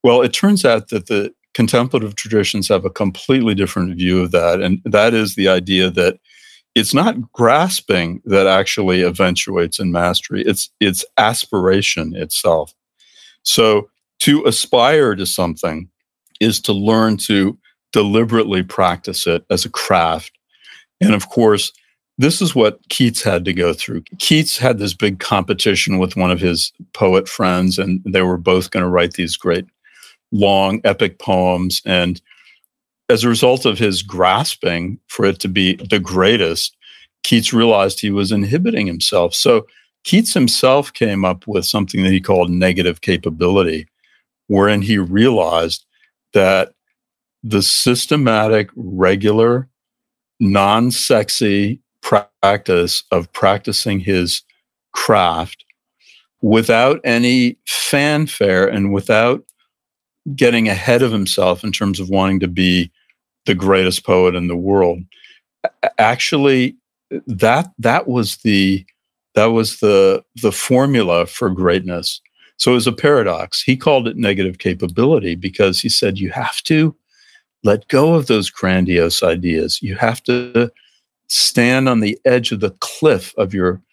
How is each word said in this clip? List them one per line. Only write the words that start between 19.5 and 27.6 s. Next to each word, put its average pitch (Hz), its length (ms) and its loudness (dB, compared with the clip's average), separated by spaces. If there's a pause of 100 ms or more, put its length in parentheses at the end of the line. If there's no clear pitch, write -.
as 78 140 -2
a - 60 -10
craft. 82 600 -2 (680)
And 107 140 4
of 101 140 -4
course, 107 440 2 (460)
this 151 240 2
is 170 120 -2
what 110 360 0
Keats 117 320 0
had 90 240 -2
to 90 60 -4
go 87 200 0
through. 82 300 -8 (160)
Keats - 400 0
had 120 200 0
this 98 140 -6
big 95 260 -2
competition 98 800 -2
with 92 180 -2
one 92 140 0
of 87 100 -2
his 87 320 -2 (200)
poet 95 360 2
friends, 92 500 0